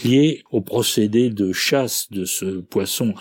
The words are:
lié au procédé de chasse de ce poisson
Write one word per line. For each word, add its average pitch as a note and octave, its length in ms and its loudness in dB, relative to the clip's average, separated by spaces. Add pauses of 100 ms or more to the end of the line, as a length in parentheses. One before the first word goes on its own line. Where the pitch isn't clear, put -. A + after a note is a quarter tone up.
lié C#3 360 4 (100)
au A2+ 100 0
procédé A2+ 680 2
de G2+ 220 -2
chasse - 600 -2
de G2 120 -6
ce F2+ 220 -6
poisson G2 760 -2